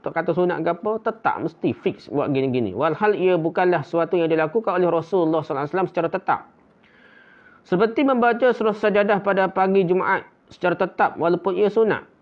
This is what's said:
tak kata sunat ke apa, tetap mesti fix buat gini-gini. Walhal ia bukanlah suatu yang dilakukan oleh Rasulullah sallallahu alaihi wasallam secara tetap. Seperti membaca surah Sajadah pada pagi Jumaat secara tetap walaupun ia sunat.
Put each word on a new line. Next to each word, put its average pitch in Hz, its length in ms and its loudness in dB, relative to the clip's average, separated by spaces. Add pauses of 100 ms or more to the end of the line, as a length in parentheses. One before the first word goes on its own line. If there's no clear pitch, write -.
tak 147 80 -6
kata 165 240 -2
sunat 180 240 0
ke 165 160 -2
apa, 220 260 -6
tetap - 380 -4
mesti 151 320 -4
fix - 400 -6
buat 123 180 -2
gini-gini. 127 460 -2
Walhal 160 400 0
ia 175 240 2
bukanlah 165 480 0
suatu 170 320 -2
yang 165 80 0
dilakukan 160 480 0
oleh 180 160 2
Rasulullah 165 480 0
sallallahu 147 260 -6
alaihi 147 60 -10
wasallam 175 180 -2
secara 165 220 -2
tetap. 185 280 -2 (1200)
Seperti 220 400 0
membaca 240 480 2
surah 220 240 0
Sajadah 202 480 2
pada 196 280 2
pagi 190 360 2
Jumaat 185 400 0 (240)
secara 175 240 0
tetap 185 440 -2
walaupun 175 360 0
ia 202 120 2
sunat. 208 360 0 (180)